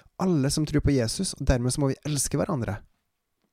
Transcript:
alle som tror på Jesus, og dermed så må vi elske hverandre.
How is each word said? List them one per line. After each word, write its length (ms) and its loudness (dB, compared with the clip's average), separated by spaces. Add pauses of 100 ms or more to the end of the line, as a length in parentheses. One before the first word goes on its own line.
(220)
alle 320 4
som 120 0
tror 160 0
på 140 2
Jesus, 420 -2
og 80 -6
dermed 280 2
så 80 -2
må 100 2
vi 140 -8
elske 320 -2
hverandre. 420 -2 (720)